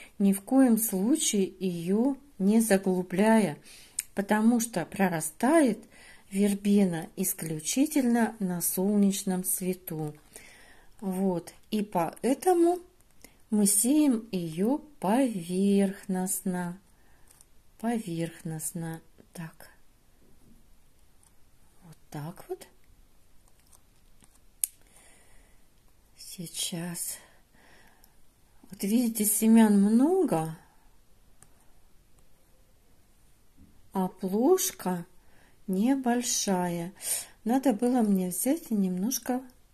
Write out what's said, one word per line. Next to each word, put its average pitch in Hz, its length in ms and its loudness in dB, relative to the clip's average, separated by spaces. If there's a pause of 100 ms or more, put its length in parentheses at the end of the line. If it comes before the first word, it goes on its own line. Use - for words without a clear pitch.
(200)
Ни 196 140 4
в 196 80 -4
коем 254 360 4
случае 202 840 0
ее 190 580 -2 (200)
не 202 220 4
заглубляя, 196 960 2 (560)
потому 214 460 2
что 180 260 -4
прорастает 220 960 0 (500)
вербена 202 840 2
исключительно 226 1200 -2
на 180 220 -4
солнечном 190 840 0
свету. 170 680 -6 (840)
Вот, 185 540 -4 (180)
и 214 100 0
поэтому 339 1000 0 (720)
мы 208 140 4
сеем 269 640 2
ее 185 480 -2 (200)
поверхностно. 190 1800 -2 (1000)
Поверхностно. 165 1200 -6 (320)
Так. - 380 -16 (2250)
Вот 160 140 -20 (120)
так 156 400 -12
вот. - 180 -12 (3500)
Сейчас. - 1040 -10 (1500)
Вот - 100 -10
видите, 220 420 0
семян 220 560 6
много, 220 760 2 (3250)
а 190 160 -2
плошка 190 960 -2 (640)
небольшая. 196 1200 -2 (520)
Надо 262 300 0
было 247 280 0
мне 190 280 0
взять 277 420 -4
и - 20 -2
немножко 202 720 -2 (300)